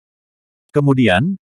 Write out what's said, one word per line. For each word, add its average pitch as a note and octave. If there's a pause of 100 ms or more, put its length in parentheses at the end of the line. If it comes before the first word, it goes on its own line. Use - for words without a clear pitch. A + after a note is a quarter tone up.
(720)
Kemudian, C3+